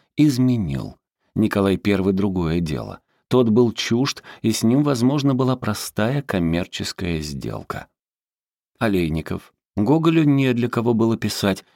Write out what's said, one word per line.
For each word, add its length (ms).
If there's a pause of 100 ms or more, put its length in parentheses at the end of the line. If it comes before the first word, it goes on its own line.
(160)
изменил. 800 (360)
Николай 440
Первый — 360
другое 460
дело. 400 (300)
Тот 200
был 220
чужд, 520 (180)
и 100
с 120
ним, 200
возможно, 500
была 220
простая 640
коммерческая 1000
сделка. 680 (880)
Олейников. 760 (220)
Гоголю 480
не 300
для 160
кого 240
было 240
писать, 460 (120)